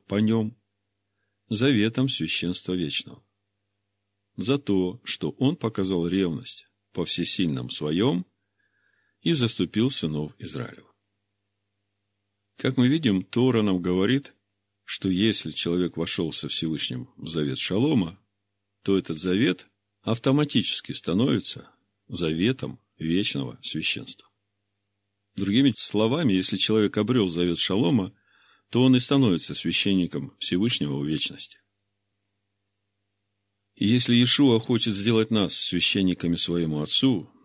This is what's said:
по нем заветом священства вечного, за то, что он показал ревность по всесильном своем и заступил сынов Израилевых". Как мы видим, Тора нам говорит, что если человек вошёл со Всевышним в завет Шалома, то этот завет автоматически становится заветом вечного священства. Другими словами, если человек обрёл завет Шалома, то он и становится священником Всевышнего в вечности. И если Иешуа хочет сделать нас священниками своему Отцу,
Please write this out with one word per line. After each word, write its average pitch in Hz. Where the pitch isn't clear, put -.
по 98
нем 110
заветом 117
священства 90
вечного, 85
за 120
то, 92
что -
он 143
показал 95
ревность 85
по -
всесильном 73
своем 104
и 170
заступил 117
сынов 76
Израилевых". -
Как 131
мы 123
видим, 127
Тора 120
нам 95
говорит, 95
что -
если 92
человек 87
вошёл 82
со -
Всевышним 71
в -
завет 76
Шалома, 101
то 98
этот 85
завет 98
автоматически 135
становится 113
заветом 85
вечного 80
священства. -
Другими 107
словами, 113
если 95
человек 107
обрёл 107
завет 85
Шалома, 113
то 120
он 131
и 123
становится 123
священником 85
Всевышнего 90
в 71
вечности. -
И -
если 120
Иешуа 123
хочет 117
сделать 110
нас 101
священниками 87
своему 82
Отцу, 92